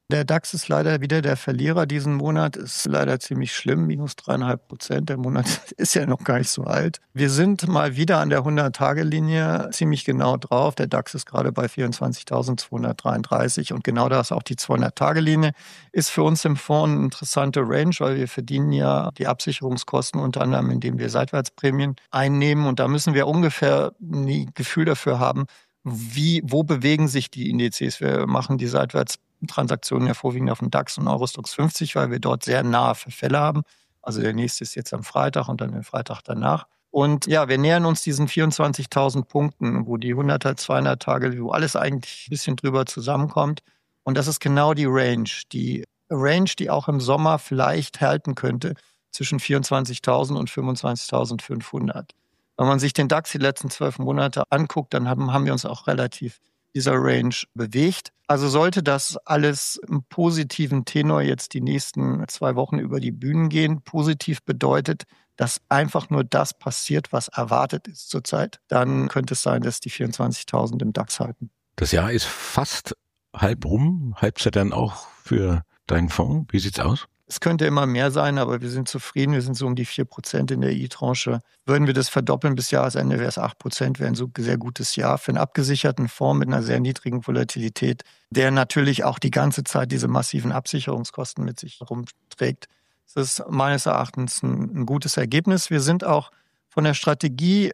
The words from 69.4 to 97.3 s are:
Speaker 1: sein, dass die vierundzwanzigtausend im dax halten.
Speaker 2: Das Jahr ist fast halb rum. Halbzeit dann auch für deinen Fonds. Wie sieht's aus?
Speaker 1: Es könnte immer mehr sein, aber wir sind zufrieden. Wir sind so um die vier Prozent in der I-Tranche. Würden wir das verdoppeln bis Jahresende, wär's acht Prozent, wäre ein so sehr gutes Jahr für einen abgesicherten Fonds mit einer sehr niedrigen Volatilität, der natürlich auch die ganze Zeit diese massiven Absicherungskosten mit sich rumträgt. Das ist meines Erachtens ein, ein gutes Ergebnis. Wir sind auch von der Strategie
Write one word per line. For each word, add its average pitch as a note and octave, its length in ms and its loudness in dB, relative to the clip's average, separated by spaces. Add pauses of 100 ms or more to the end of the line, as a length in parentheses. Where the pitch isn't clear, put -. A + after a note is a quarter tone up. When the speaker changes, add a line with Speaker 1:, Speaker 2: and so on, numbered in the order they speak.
Speaker 1:
sein, B2 200 0
dass A#2+ 180 -4
die B2 100 -10
vierundzwanzigtausend A#2+ 920 -2
im G#2+ 120 -2
dax - 260 -4
halten. A#2+ 320 -6 (240)
Speaker 2:
Das - 160 0
Jahr F#2 220 2
ist A#2 120 0
fast - 720 -4 (380)
halb F#2+ 300 0
rum. B2+ 520 2
Halbzeit - 380 0
dann G2+ 180 2
auch - 360 -4 (160)
für F#2 400 2 (240)
deinen E2+ 200 2
Fonds. C#3+ 440 0
Wie G2 80 2
sieht's F#2+ 180 -4
aus? - 300 0 (180)
Speaker 1:
Es - 140 -10
könnte E3 240 2
immer C#3+ 220 2
mehr B2+ 240 2
sein, C#3+ 260 2
aber B2 240 0
wir B2 80 -6
sind B2+ 180 -4
zufrieden. C#3 460 -2
Wir C3 80 2
sind B2+ 160 -2
so C3 100 -2
um B2 80 0
die B2 120 -2
vier - 180 -4
Prozent C3+ 460 -4
in B2+ 100 0
der C3 120 2
I-Tranche. B2 680 -2 (240)
Würden C#3+ 220 4
wir C3+ 80 2
das C3 160 2
verdoppeln C3+ 440 2
bis B2 160 -4
Jahresende, C3 480 2
wär's A#2+ 200 -2
acht - 200 -4
Prozent, C3 400 -2
wäre C3+ 100 0
ein A#2+ 60 0
so B2 220 -4
sehr B2 220 -2
gutes B2 360 -6
Jahr B2+ 220 0
für - 140 -6
einen C3 80 0
abgesicherten C#3 680 0
Fonds C#3 300 0
mit C3+ 100 0
einer C3 140 0
sehr B2 180 0
niedrigen B2 460 -4
Volatilität, B2 760 -2 (260)
der C3 220 4
natürlich C3+ 540 2
auch C3+ 140 0
die C#3 120 0
ganze C#3 340 2
Zeit B2+ 260 -2
diese B2+ 160 0
massiven B2 460 0
Absicherungskosten C3 920 -6
mit A#2 120 -8
sich - 220 -16
rumträgt. B2 880 -6 (480)
Das C3+ 100 0
ist - 240 -4
meines C#3 380 0
Erachtens - 560 -2
ein, C3 400 -2
ein A#2 40 -2
gutes C#3 300 -2
Ergebnis. D#3+ 540 2
Wir D#3 100 2
sind E3 240 2
auch D3+ 260 2 (380)
von D3+ 160 2
der D3+ 100 4
Strategie E3 800 2